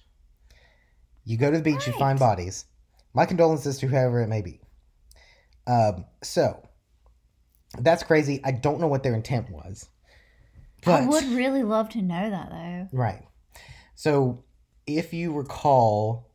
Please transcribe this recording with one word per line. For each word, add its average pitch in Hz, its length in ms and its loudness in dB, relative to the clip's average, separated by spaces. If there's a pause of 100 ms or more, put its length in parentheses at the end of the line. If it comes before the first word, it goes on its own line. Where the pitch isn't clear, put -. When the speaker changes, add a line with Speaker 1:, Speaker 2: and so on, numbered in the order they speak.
(1200)
Speaker 1:
You 113 140 -4
go 143 120 2
to 156 80 2
the 160 60 -2
beach, 147 240 0
you 123 60 -2
find 135 260 2
Speaker 2:
Right. 117 160 4
Speaker 1:
bodies. 90 300 -8 (480)
My 147 120 4
condolences 160 540 2
to 135 80 -2
whoever 127 340 2
it 113 60 0
may 110 140 -2
be. 90 200 -14 (1040)
Um, 107 400 2 (160)
so, - 400 -2 (1200)
that's 165 240 2
crazy. 143 400 2
I 135 80 -2
don't 147 280 -2
know 165 80 0
what 135 140 0
their 127 140 -2
intent 113 340 -4
was. 87 400 -16 (960)
Speaker 2:
I - 0 -
Speaker 1:
But 175 220 4
Speaker 2:
would 302 180 2
really 262 380 0
love 214 260 0
to 226 140 -6
know 180 260 -2
that, 180 220 -8
though. 175 440 -12
Speaker 1:
Right. 117 300 -2 (720)
So, 135 480 0 (420)
if 156 280 -4
you 165 200 -4
recall 120 1000 0